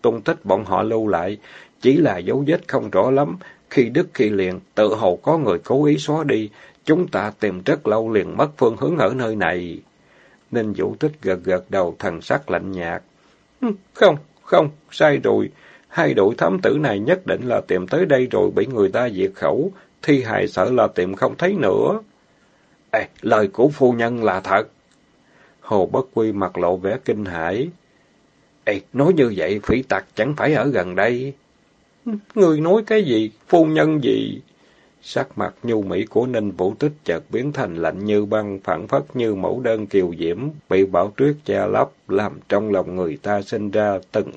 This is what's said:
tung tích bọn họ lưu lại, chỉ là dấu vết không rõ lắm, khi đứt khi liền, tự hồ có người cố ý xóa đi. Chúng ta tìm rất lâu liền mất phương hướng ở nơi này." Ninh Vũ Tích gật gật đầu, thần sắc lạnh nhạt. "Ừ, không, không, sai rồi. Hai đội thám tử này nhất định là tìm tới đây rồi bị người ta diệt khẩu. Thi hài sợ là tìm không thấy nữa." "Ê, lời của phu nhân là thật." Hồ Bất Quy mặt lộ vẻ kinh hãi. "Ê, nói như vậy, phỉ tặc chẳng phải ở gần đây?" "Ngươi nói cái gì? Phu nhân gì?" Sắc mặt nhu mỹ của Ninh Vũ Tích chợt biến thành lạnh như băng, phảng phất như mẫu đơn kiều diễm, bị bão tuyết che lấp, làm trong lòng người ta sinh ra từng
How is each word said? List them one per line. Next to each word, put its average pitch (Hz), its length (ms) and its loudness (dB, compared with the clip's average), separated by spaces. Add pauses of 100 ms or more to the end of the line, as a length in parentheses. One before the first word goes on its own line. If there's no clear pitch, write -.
tung 113 180 0
tích 165 240 -4
bọn 98 200 0
họ 95 180 -2
lưu 110 240 -2
lại, 95 320 -2 (420)
chỉ 135 160 4
là 127 220 2
dấu 113 280 -2
vết 170 220 -2
không 113 220 -4
rõ 98 200 2
lắm, 147 260 0 (340)
khi 120 180 4
đứt 160 260 0
khi 110 160 2
liền, 92 300 -2 (140)
tự 107 200 2
hồ 98 280 0
có 156 160 2
người 104 200 0
cố 139 260 0
ý - 140 4
xóa 156 260 -2
đi. 110 260 -2 (340)
Chúng 170 240 2
ta 104 320 -4
tìm 92 240 -2
rất 156 220 0
lâu 113 260 0
liền 107 240 0
mất 151 200 2
phương 117 200 2
hướng 143 200 -2
ở 113 180 2
nơi 113 220 -2
này." 87 440 -2 (720)
Ninh 110 180 -2
Vũ 104 260 -2
Tích 151 140 -2 (100)
gật 90 220 -2
gật 92 260 0
đầu, 90 280 0
thần 85 220 -6
sắc - 300 -2
lạnh 92 220 -4
nhạt. 85 300 -6 (580)
"Ừ, 247 80 -2 (260)
không, 175 220 6 (260)
không, 160 280 2 (200)
sai 147 260 2
rồi. 104 340 0 (380)
Hai 151 260 0
đội 104 240 4
thám 180 240 2
tử - 180 2
này 113 180 0
nhất 170 280 0
định 123 220 -2
là 110 120 0
tìm 92 260 -2
tới 165 200 0
đây 127 240 2
rồi 98 200 2
bị 92 160 0
người 107 220 2
ta 117 220 0
diệt 95 240 -2
khẩu. 127 380 0 (300)
Thi 139 200 4
hài 101 260 -2
sợ 98 220 0
là 120 160 4
tìm 95 280 -2
không 131 240 0
thấy 185 160 0
nữa." 127 460 0 (920)
"Ê, - 180 -2 (120)
lời 107 280 2
của 123 200 2
phu 127 240 2
nhân 117 320 -2
là 95 160 0
thật." 98 280 0 (920)
Hồ 98 260 0
Bất 117 280 -2
Quy 110 180 0
mặt 92 260 -4
lộ 87 180 0
vẻ 98 280 -4
kinh 104 200 -4
hãi. 90 440 -4 (960)
"Ê, 101 160 -2 (120)
nói 143 200 2
như 131 240 2
vậy, 90 260 -2
phỉ 120 200 0
tặc 95 320 -4
chẳng 135 220 -2
phải 147 180 0
ở 143 140 0
gần 92 260 -2
đây?" 123 380 -2 (1040)
"Ngươi 165 260 4
nói 190 260 2
cái 220 180 2
gì? 110 260 0 (180)
Phu 165 160 6
nhân 156 400 0
gì?" 110 360 -2 (640)
Sắc - 320 -6
mặt 95 240 -6
nhu 113 200 -2
mỹ 90 220 -4
của 120 220 -2
Ninh 110 240 -2
Vũ 90 280 -2
Tích 147 140 -2 (120)
chợt 82 260 -4
biến 127 220 -4
thành 107 240 -6
lạnh 85 280 -4
như 104 200 2
băng, 104 400 -4
phảng 90 240 -4
phất 143 140 0 (120)
như 113 200 -2
mẫu 92 260 -4
đơn 113 260 -2
kiều 90 320 0
diễm, 85 200 -4 (300)
bị 95 160 4
bão 95 320 0
tuyết 143 180 2 (100)
che 98 220 -2
lấp, 104 240 0 (180)
làm 98 240 0 (160)
trong 104 240 0
lòng 92 240 -2
người 82 260 -4
ta 101 200 -2
sinh 104 280 -6
ra 104 280 0 (140)
từng 107 240 -2